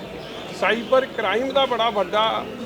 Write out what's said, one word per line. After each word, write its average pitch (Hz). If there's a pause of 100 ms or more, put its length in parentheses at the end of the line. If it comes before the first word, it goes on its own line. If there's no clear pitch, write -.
(600)
ਸਾਈਬਰ 226
ਕ੍ਰਾਈਮ 226
ਦਾ 269
ਬੜਾ 240
ਵੱਡਾ 214 (200)